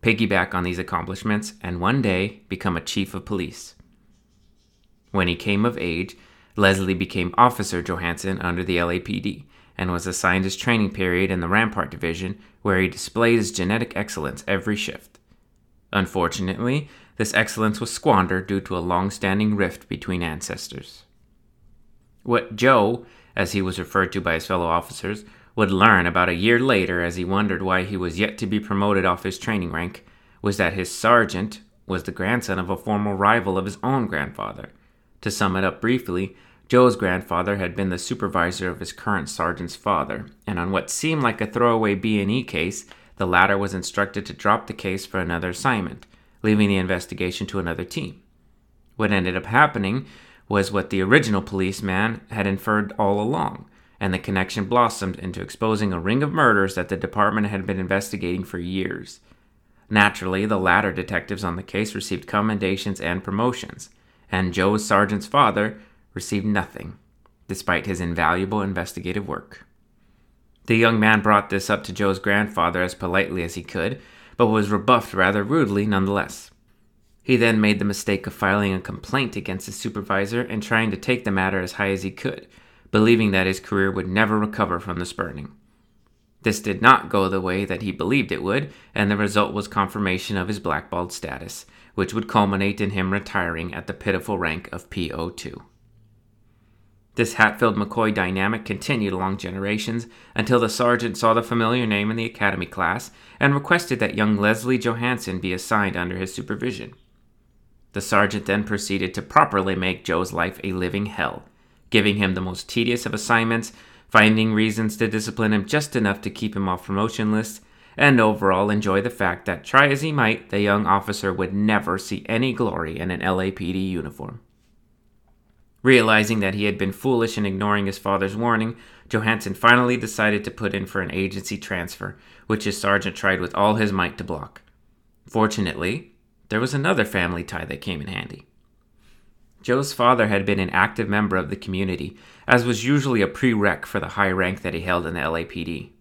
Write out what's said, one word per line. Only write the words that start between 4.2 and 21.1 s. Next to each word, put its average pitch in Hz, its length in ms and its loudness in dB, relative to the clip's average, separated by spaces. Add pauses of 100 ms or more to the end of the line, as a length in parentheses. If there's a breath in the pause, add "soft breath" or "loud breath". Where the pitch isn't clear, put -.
When 92 160 2
he 85 80 0
came 104 280 0
of 117 140 0
age, 87 380 -4 (400 soft breath)
Leslie 98 380 4
became 90 440 -2
Officer 117 420 4
Johansson 87 600 -4
under 87 240 -2
the 87 160 0
L 85 100 0
A 90 80 0
P 98 220 -6
D - 260 -8 (320 soft breath)
and 92 140 -2
was 87 160 -4
assigned 92 340 2
his 95 140 -2
training 113 340 0
period 92 400 0
in 92 80 -2
the 85 100 -4
Rampart 107 440 0
Division, 87 480 -6 (220 soft breath)
where 95 180 2
he 92 80 2
displayed 117 500 2
his 107 140 -2
genetic 107 440 -2
excellence 78 520 -6
every 101 260 0
shift. - 460 -10 (720)
Unfortunately, 98 960 -2 (300 loud breath)
this 107 160 -2
excellence 110 460 0
was 117 120 -6
squandered 95 560 2
due 98 140 0
to 95 140 -6
a 87 40 -4
long-standing 95 720 0
rift 95 340 -4
between 90 360 -4
ancestors. - 800 -10 (1200)